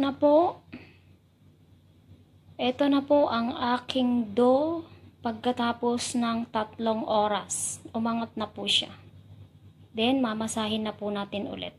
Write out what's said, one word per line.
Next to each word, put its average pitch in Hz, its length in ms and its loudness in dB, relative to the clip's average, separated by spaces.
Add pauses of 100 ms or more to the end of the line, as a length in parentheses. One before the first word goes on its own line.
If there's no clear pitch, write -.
na 269 80 2
po. 294 560 4 (1900)
Ito 254 320 0
na 277 160 2
po 294 240 4
ang 233 240 -2 (240)
aking 240 560 0
dough 277 560 2 (300)
pagkatapos 240 960 -2
ng 233 360 -2
tatlong 220 520 -2
oras. 208 880 -2
Umangat 233 480 -2
na 214 80 -4
po - 200 -12
siya. - 240 0 (1000)
Then, 247 320 2
mamasahin 220 640 -2
na 208 80 -6
po 208 160 -6
natin 202 400 -6
ulit. 180 280 -10